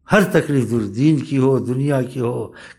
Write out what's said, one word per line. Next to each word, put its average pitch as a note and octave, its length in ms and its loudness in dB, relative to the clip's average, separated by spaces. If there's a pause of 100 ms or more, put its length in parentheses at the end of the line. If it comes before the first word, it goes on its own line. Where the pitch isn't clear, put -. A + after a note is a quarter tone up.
(120)
ہر G3 120 6
تکلیف C#3+ 460 0
دور، A#2 120 0
دین C3 380 2
کی C#3 180 -4
ہو، C3 200 2
دنیا C3 440 -2
کی C3 180 -8
ہو، A#2 320 -6 (260)